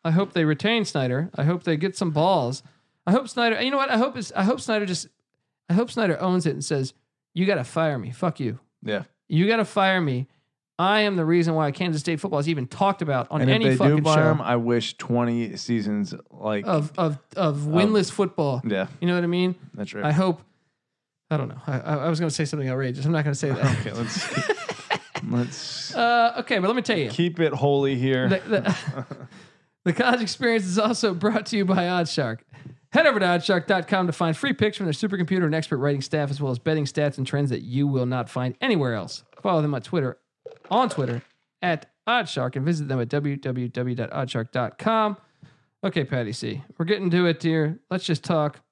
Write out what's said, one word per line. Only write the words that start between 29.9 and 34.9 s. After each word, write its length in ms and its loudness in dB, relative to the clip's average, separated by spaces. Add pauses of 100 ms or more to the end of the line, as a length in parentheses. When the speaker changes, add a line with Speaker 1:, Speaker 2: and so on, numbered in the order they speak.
Speaker 1:
College 280 2
Experience 440 0
is 140 -2
also 340 0
brought 340 0
to 100 -2
you 80 2
by 180 2
Oddshark. 560 -2 (520)
Head 160 6
over 120 4
to 60 2
oddshark 400 2
dot 220 2
com 180 2
to 80 0
find 240 0
free 160 0
picks 240 0
from 80 -4
their 80 0